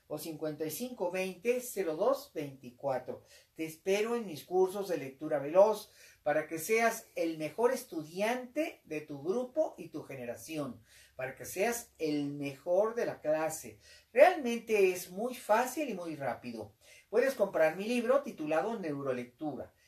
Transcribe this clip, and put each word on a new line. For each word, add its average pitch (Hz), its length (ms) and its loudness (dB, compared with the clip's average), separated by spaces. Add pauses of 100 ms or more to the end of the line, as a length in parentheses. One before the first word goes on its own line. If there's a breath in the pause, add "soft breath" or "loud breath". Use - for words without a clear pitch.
o 147 120 -8
cincuenta 156 460 -6
y 156 40 -4
cinco 233 400 -6
veinte, 190 520 -2
cero 170 340 -4
dos 240 380 0
veinticuatro. 135 880 -6 (320 loud breath)
Te 160 100 -6
espero 208 500 0
en 226 120 -4
mis 156 160 -10
cursos 185 440 2
de 165 100 0
lectura 143 420 -4
veloz 190 520 6 (320 loud breath)
para 151 240 0
que 165 120 -6
seas 220 560 2
el 165 220 -2
mejor 185 340 2
estudiante 226 1120 -4
de 151 160 -6
tu 139 200 -10
grupo 247 560 0
y 180 120 -12
tu 143 140 -10
generación, 127 800 -8 (340 loud breath)
para 131 200 -6
que 123 100 -14
seas 226 520 -2
el 147 360 0
mejor 175 600 0
de 233 100 0
la 135 160 -6
clase. - 580 -2 (320 loud breath)
Realmente 233 800 6
es 175 200 -6
muy 233 240 -4
fácil 254 540 0
y 208 40 -4
muy 170 220 -8
rápido. 117 580 -8 (360 loud breath)
Puedes 262 260 2
comprar 170 400 2
mi 196 100 -6
libro 247 380 2
titulado 180 560 -2
Neurolectura, 139 920 -6 (160 soft breath)